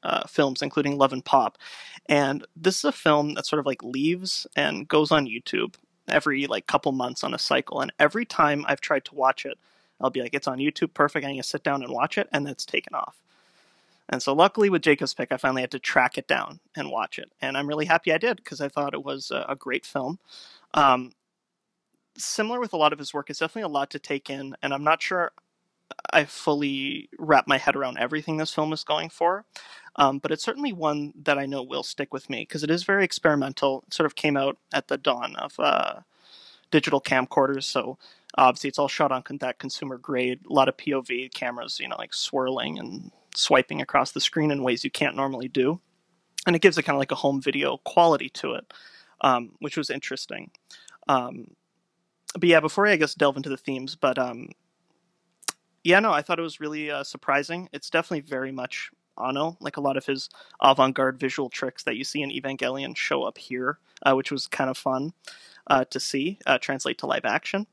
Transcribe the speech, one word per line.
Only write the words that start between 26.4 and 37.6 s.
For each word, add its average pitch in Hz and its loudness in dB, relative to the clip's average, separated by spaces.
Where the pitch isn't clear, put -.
wrap 151 4
my 135 4
head 139 2
around 135 -4
everything 156 -2
this 156 -4
film 156 0
is 156 -8
going 160 -2
for. 185 -2
Um, 139 4
but 151 -4
it's 156 -4
certainly 262 -4
one 147 -2
that 143 2
I 139 -4
know 139 -6
will 131 -6
stick - -8
with 135 -10
me, 135 -6
'cause 147 -8
it 156 0
is 175 0
very 196 2
experimental. 139 0
It - -10
sort 160 0
of 143 -2
came 147 0
out 135 0
at 139 0
the 139 -2
dawn 127 -2
of, - -8
uh, - 2
digital 147 4
camcorders, 135 2